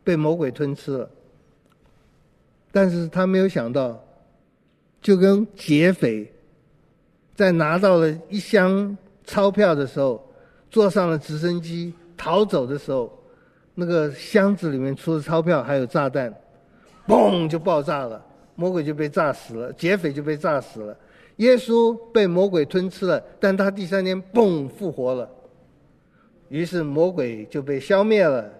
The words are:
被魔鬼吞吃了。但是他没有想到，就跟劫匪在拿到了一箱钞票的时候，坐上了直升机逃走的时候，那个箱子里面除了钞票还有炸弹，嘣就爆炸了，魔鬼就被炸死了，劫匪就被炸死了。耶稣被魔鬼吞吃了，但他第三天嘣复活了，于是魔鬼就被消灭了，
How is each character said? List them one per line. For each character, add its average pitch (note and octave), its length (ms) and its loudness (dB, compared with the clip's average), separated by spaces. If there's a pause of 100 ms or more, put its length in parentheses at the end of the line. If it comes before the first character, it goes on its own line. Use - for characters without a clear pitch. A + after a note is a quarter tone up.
被 F3+ 100 2
魔 D#3 180 0
鬼 D#3 160 -4
吞 C#3 240 -6
吃 C#3+ 180 -10
了。 B2+ 200 -8 (1600)
但 G3 180 4
是 E3+ 200 -2
他 F#3 180 0
没 F#3+ 120 2
有 F#3+ 80 4
想 A#2+ 260 -4
到， B2 280 -4 (1000)
就 G3 160 4
跟 G3 280 4 (100)
劫 D#3+ 360 2
匪 A2 400 -4 (1000)
在 F#3 180 2
拿 E3 260 2
到 F#3 200 6
了 D#3+ 120 2 (200)
一 G3+ 100 -8
箱 G3 580 0 (280)
钞 G3+ 260 0
票 F#3+ 240 2
的 C#3+ 100 -2
时 C3+ 140 -6
候， B2+ 260 -2 (440)
坐 G#3 200 4
上 F3+ 200 0
了 D#3+ 80 0
直 D3+ 200 -10
升 F3 240 -4
机 E3+ 320 -10 (220)
逃 F#3+ 300 0
走 D#3+ 200 -2
的 C#3 120 -6
时 C#3 140 -10
候， B2 200 -4 (640)
那 F3 120 -8
个 D#3+ 260 0
箱 G3 440 0
子 E3+ 140 -6
里 C3+ 80 -4
面 C3+ 180 -4
除 E3 200 -4
了 D3+ 60 -4
钞 D#3+ 200 -2
票 D#3+ 200 0
还 C#3 140 -4
有 C3 100 -2
炸 C#3+ 240 -2
弹， B2+ 240 -6 (760)
嘣 G3+ 420 4
就 E3 80 -2
爆 D#3+ 240 0
炸 C#3+ 240 -4
了， A2 200 -12 (300)
魔 F3 160 -4
鬼 F3 120 -2
就 D3+ 100 -4
被 D3+ 160 -4
炸 D3 240 0
死 - 220 -16
了， A#2+ 180 -10
劫 F3+ 240 0
匪 D#3+ 160 -4
就 D3 80 -8
被 D3+ 160 -4
炸 D3+ 240 -2
死 - 200 -16
了。 G#2 160 -14 (400)
耶 A#3+ 200 6
稣 A#3 360 2 (180)
被 G#3+ 140 4
魔 F3+ 240 2
鬼 E3+ 140 0
吞 F#3 260 -2
吃 - 160 -8
了， D#3 160 0 (180)
但 G3 160 2
他 G3 140 0
第 G3 160 -6
三 F#3+ 180 -2
天 F#3 180 -4 (120)
嘣 F3 360 2
复 F3 220 -8
活 B2+ 240 -4
了， A#2+ 140 -8 (1160)
于 D#3 180 -6
是 F3 160 -4
魔 D#3 300 0
鬼 A#2 340 -6
就 D3 160 -8
被 C3+ 180 -4
消 G3 240 2
灭 G#3+ 220 4
了， A#2+ 240 0 (100)